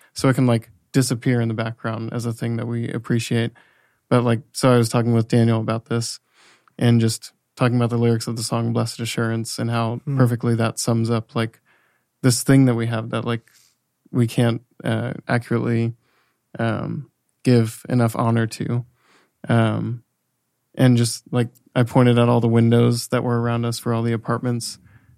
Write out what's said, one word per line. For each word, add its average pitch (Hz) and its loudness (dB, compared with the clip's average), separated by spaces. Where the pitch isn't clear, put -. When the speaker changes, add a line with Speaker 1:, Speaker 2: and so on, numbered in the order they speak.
Speaker 1:
So - 0
it 131 2
can, 131 2
like, 117 0
disappear 127 0
in 113 -2
the 113 -4
background 113 -8
as 117 -6
a 117 -4
thing 117 -6
that 117 -6
we 120 -6
appreciate. 117 -2
But, 123 2
like, 117 0
so 131 2
I 120 6
was 117 2
talking 120 0
with 113 2
Daniel 117 4
about 113 -4
this 117 -6
and 120 4
just - -2
talking 123 0
about 120 0
the 117 -2
lyrics 117 0
of 117 -6
the 117 -6
song 117 -2
Blessed 113 -4
Assurance 113 -4
and 117 -4
how 117 -2
Speaker 2:
Hmm. 139 -4
Speaker 1:
perfectly 120 2
that 113 -2
sums 113 0
up, 113 -4
like, 113 -4
this 123 2
thing 135 6
that 123 2
we 117 -2
have 113 -6
that, 110 -4
like, 117 -6
we 123 2
can't, 117 0
uh, 117 -4
accurately, 117 -2
um, 113 -4
give 117 2
enough 117 0
honor 113 0
to. 120 -6
Um, 113 0
and 127 6
just, 117 -2
like, 123 -2
I 127 2
pointed 120 4
out 120 4
all 120 4
the 117 2
windows 120 2
that 120 -2
were 120 0
around 117 -2
us 117 -4
for 117 -4
all 113 0
the 117 0
apartments, 117 -6